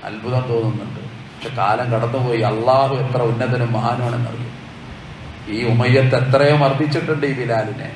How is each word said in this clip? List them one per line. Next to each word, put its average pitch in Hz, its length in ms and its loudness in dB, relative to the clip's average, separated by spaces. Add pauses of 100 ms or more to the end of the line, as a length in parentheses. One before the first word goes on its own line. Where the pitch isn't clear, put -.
അത്ഭുതം 113 440 -4
തോന്നുന്നുണ്ട്. 113 520 -2
പക്ഷെ - 560 -12
കാലം 117 360 0
കടന്നുപോയി. 120 480 0
അള്ളാഹു 127 560 2
എത്ര 123 260 0
ഉന്നതനും 117 500 0
മഹാനുമാണെന്നറിയും. 120 800 -2 (960)
ഈ 107 160 -4
ഉമയ്യത്ത് 127 520 4
എത്രയോ 135 400 6
മർദ്ദിച്ചിട്ടുണ്ട് 147 720 2
ഈ 135 140 0
ബിലാലിനെ. 110 560 -2